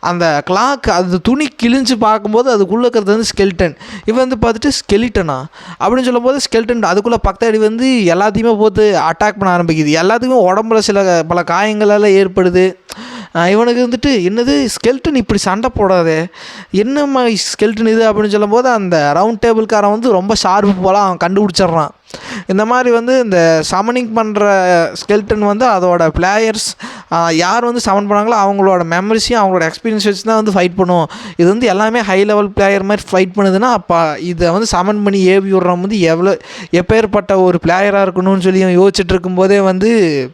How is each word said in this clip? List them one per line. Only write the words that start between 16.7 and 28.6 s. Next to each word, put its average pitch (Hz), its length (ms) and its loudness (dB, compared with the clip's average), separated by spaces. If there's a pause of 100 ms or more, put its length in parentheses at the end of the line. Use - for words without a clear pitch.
என்னம்மா 262 520 0
ஸ்கெல்டன் 220 640 -2
இது?" 220 260 2
அப்படின்னு 214 160 0
சொல்லும்போது 208 400 0
அந்த 175 460 0
ரவுண்ட் 208 260 0
டேபிள்காரன் 220 500 0
வந்து 233 220 0
ரொம்ப 196 300 0
ஷார்ப்பு 202 400 2
போல 190 160 2
அவன் 190 260 0
கண்டுபிடிச்சிடுறான். 180 640 0 (580)
இந்த 196 180 0
மாதிரி 247 260 0
வந்து 240 300 2
இந்த 165 500 2
சம்மனிங் 226 420 -2
பண்ற 202 840 2
ஸ்கெல்டன் 208 440 -2
வந்து 208 280 0
அதோட 180 420 2 (100)
பிளேயர்ஸ், 214 560 -2 (380)
ஆ, 170 180 0
யார் 185 340 0
வந்து 240 200 -2
சம்மன் 202 280 0
பண்ணாங்களோ 214 240 0
அவங்களோட 196 480 2